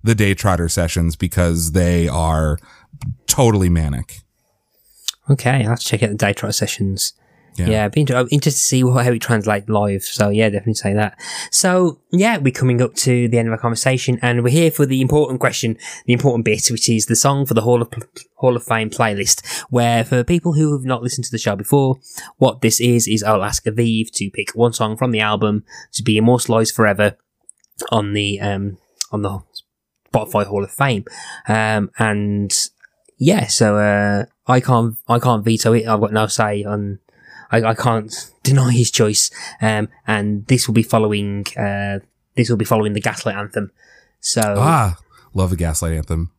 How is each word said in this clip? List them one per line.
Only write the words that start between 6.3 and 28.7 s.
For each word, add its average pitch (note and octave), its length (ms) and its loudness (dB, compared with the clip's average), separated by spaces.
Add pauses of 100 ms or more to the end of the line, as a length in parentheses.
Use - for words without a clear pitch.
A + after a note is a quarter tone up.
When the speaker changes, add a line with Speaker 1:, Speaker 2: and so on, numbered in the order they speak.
Speaker 2:
Trotter G#2 220 -4
sessions. - 580 -4 (460)
Speaker 1:
Yeah. F2+ 80 0
Speaker 2:
Yeah, G#2+ 180 2
I'd G#2 80 -2
be D3+ 100 2
inter-, C3 140 0
I'm B2+ 140 2
interested C#3+ 300 2
to - 60 0
see B2+ 160 2
how, B2 160 4
how B2 140 2
it A2+ 80 0
translates G#2 480 0
live. G#2 360 0
So, G#2 260 0
yeah, G#2+ 180 2
definitely G#2 260 -2
say G2+ 200 -2
that. G#2 240 -2 (320)
So, F3+ 500 2 (120)
yeah, G3 260 2
we're C3+ 140 0
coming B2 280 2
up B2 160 0
to B2 320 0
the A#2 100 2
end A2+ 100 0
of A2+ 40 -2
our A2 60 -4
conversation, B2 640 0
and A#2+ 200 0
we're A#2+ 80 2
here D#3+ 200 4
for D3 160 2
the C3 140 0
important C3 400 0
question, A#2 360 -2 (300)
the B2 60 2
important A#2+ 320 0
bit, G#2+ 260 0
which A2+ 180 -2
is A2+ 180 0
the A2+ 100 0
song C#3 300 2
for B2 80 -2
the A2 80 2
Hall A#2+ 200 2
of, - 100 -8 (440)
Hall B2+ 200 2
of A#2 80 -6
Fame A2 260 -2
playlist, G#2 540 -2 (260)
where A#2 340 2
for B2 200 0
people F3 300 0
who D3+ 220 2
have C3 100 -6
not B2 160 -2
listened B2 220 -6
to - 60 -10
the A#2 80 -6
show G2+ 180 -2
before, C3 400 2 (400)
what - 240 2
this A#2 200 2
is, A#2+ 280 2
is G#2 140 0
I'll G#2 220 2
ask - 200 -4
Aviv A2+ 480 0
to G2+ 180 -6
pick - 240 -8
one A#2 180 2
song G#2+ 240 -4
from B2+ 140 -2
the A2 100 0
album G#2+ 440 0 (280)
to - 100 -8
be A2 140 2
immortalized A2+ 580 2
forever G#2 420 2 (720)
on G#2 220 0
the, G2+ 280 -2
um, G2+ 380 -4 (340)